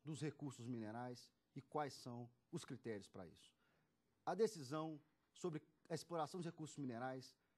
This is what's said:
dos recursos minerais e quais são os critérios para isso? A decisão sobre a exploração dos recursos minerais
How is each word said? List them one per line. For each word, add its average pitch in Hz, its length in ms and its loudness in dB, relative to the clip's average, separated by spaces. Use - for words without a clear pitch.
dos 147 160 -2
recursos 135 460 -2
minerais 120 680 -2
e 139 60 -6
quais 147 320 0
são 120 340 -6
os 170 140 -2
critérios 110 420 -2
para 92 200 -8
isso? - 260 -18
A 165 80 4
decisão 156 680 4
sobre 156 300 0
a 170 60 0
exploração 165 460 0
dos 170 80 0
recursos 160 300 -4
minerais 131 600 -2